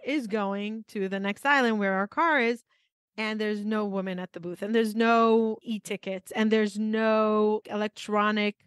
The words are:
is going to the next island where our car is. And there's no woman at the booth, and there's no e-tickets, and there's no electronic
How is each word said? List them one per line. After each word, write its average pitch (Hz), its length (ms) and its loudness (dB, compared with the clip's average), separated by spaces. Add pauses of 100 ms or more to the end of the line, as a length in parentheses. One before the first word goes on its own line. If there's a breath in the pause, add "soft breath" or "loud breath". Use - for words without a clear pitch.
is 269 220 -4
going 208 640 -6
to 190 200 -4
the 196 120 -4
next 196 240 -4
island 254 340 4
where 196 160 0
our 190 120 0
car 302 340 2
is. 233 240 0 (520)
And 220 240 -4
there's 214 240 -2
no 214 200 -2
woman 190 360 -4
at 185 120 -12
the - 60 -12
booth, 175 240 -10
and 208 100 -4
there's 226 220 2
no 226 680 4
e-tickets, 196 680 -8
and 220 220 2
there's 208 260 2
no 214 840 2
electronic 208 920 -2 (100)